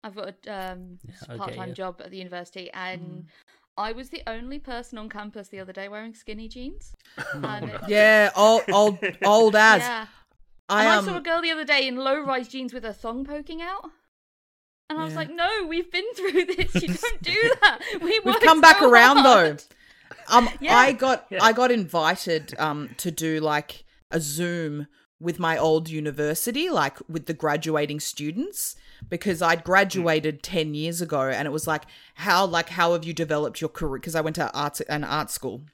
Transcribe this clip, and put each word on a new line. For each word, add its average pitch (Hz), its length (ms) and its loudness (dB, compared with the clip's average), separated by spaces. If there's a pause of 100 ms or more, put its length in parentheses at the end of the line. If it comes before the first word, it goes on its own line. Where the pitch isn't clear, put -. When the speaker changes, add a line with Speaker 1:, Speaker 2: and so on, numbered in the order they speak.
Speaker 1:
I've 202 120 -16
got 208 120 -12 (180)
a, 190 260 -12
um, 180 320 -18
Speaker 2:
Yeah, - 120 -20
Speaker 1:
s-, - 120 -20
Speaker 2:
okay, 120 100 -16
Speaker 1:
part-time 185 320 -12
Speaker 2:
yeah. 180 40 -14
Speaker 1:
job 185 320 -12
at - 60 -20
the 190 60 -18
university, 180 540 -14
and 185 300 -12
Speaker 3:
Mm. 180 240 -16 (520)
Speaker 1:
I 214 140 -6
was 254 180 -12
the 330 180 -12
only 240 320 -10
person 240 380 -12
on 214 120 -14
campus 208 400 -16
the 196 100 -16
other 185 140 -16
day 196 160 -14
wearing 220 240 -14
skinny 220 340 -14
jeans. 254 460 -14 (120)
Speaker 4:
<laughs> - 120 -20
Oh, - 260 -10
Speaker 1:
And 208 240 -8
Speaker 4:
no. - 60 -12
Speaker 1:
it - 160 -12
Speaker 3:
Yeah, 214 460 6
old, 214 260 6 (100)
old, 202 280 4 (120)
Speaker 1:
<laughs> - 140 -6
Speaker 3:
old 214 300 6
as. 214 260 8
Speaker 1:
Yeah. 233 240 -6 (640)
Speaker 3:
I, 208 140 4
Speaker 1:
And 220 100 4
I - 40 6
Speaker 3:
um, 202 80 0
Speaker 1:
saw 190 120 -6
a 330 40 -8
girl 330 200 -2
the 330 100 -2
other 311 140 -4
day 269 220 0
in 247 100 -6
low-rise 269 500 -4
jeans 254 260 -12
with 247 100 -12
her 220 100 -10
thong 240 320 -10
poking 302 360 -12
out. 359 280 -10 (1000)
And 311 100 -8
I 320 40 -6
was 311 100 -8
Speaker 3:
Yeah. 320 60 -8
Speaker 1:
like, 302 120 -8
"No, 359 360 -2
we've 339 240 -8
been 415 240 -6
through 359 300 -2
this. 370 300 -4
You 320 180 0
don't - 280 -4
do 427 340 0
Speaker 3:
<laughs> - 60 -4
Speaker 1:
that. 381 180 2 (200)
We 339 120 -6
Speaker 3:
We've 440 140 0
Speaker 1:
worked 440 180 2
Speaker 3:
come 320 180 8
back 330 180 12
Speaker 1:
so 277 100 6
Speaker 3:
around, 240 280 10
Speaker 1:
hard." 202 420 6
Speaker 3:
though. - 40 -20 (680)
Um, 240 200 6 (100)
Speaker 1:
Yeah. 277 180 2
Speaker 3:
I 254 160 6
got, 262 360 -2
Speaker 4:
Yeah. 190 140 0
Speaker 3:
I 226 100 6
got 247 180 2
invited, 170 880 -2
um, 147 380 -4
to 175 140 -6
do, 156 280 -4
like, 151 440 -4 (280)
a 165 80 -2
Zoom 151 680 -6 (320)
with 170 200 -6
my 165 180 0
old 160 320 2
university, 156 800 -4
like, 156 280 -2 (120)
with 156 160 -10
the 165 80 -8
graduating 151 680 -4
students, 185 760 -8 (340)
because 175 320 -4
I'd 165 220 0
graduated 170 800 0
ten 156 320 -4
years 170 260 -6
ago, 156 280 -2
and 131 180 -4
it 143 40 -6
was 156 160 -6
like, 156 160 -4 (320)
"How, 185 300 2
like, 170 240 -2
how 170 240 2
have 165 100 -2
you 165 100 -8
developed 156 480 -4
your 160 80 -6
career?" 135 300 -8
'Cause 160 160 -10
I 160 60 0
went 156 140 -4
to 170 180 -4
arts, 147 280 -6
an 151 220 -6
art 139 280 -4
school. 131 320 -10 (100)